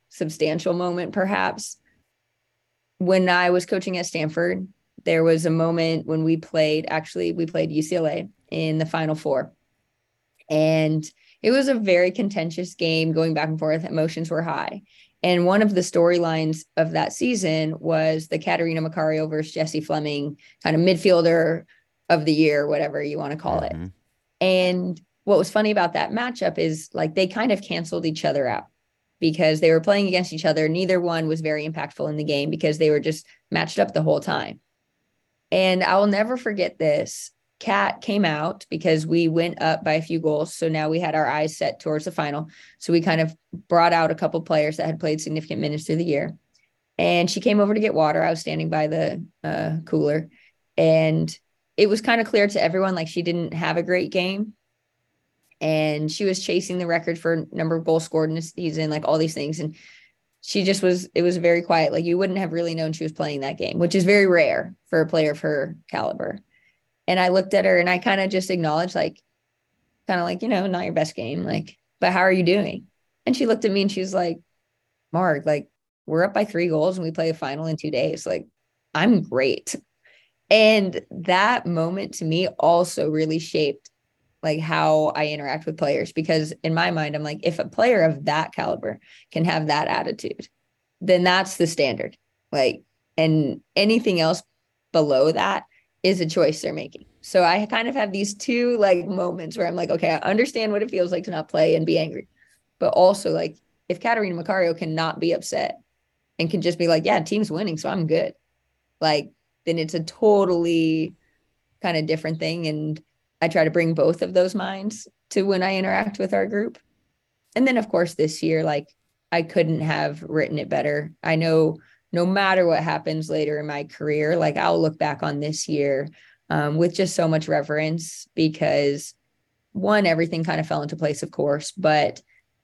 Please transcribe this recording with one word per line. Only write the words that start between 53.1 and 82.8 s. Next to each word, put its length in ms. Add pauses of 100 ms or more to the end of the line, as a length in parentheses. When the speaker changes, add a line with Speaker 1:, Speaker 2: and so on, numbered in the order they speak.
Speaker 1:
didn't 320
have 240
a 60
great 280
game. 420 (1080)
And 520
she 140
was 180
chasing 360
the 80
record 320
for 320
number 240
of 100
goals 180
scored 280
in 60
a 40
season, 480
like, 180
all 120
these 160
things. 240
And 160 (680)
she 220
just 180
was, 320
it 80
was 160
very 240
quiet. 300
Like, 120
you 140
wouldn't 220
have 120
really 220
known 200
she 100
was 80
playing 300
that 180
game, 180
which 160
is 100
very 220
rare 480 (140)
for 140
a 40
player 240
of 120
her 360 (100)
caliber. 520 (680)
And 120
I 80
looked 260
at 120
her 120
and 120
I 100
kinda 280
just 220
acknowledged, 460
like, 260 (840)
kinda 160
like, 180
"You 60
know, 180
not 200
your 80
best 220
game. 280
Like, 340 (220)
but 120
how 100
are 100
you 120
doing?" 440 (400)
And 100
she 80
looked 200
at 60
me 120
and 80
she 80
was 160
like, 240 (720)
"Mark, 340
like, 220 (400)
we're 160
up 100
by 120
three 240
goals 280
and 80
we 60
play 180
a 60
final 320
in 80
two 160
days. 340
Like, 220 (480)
I'm 260
great." 540 (760)
And 520 (100)
that 560
moment 480
to 100
me 220
also 600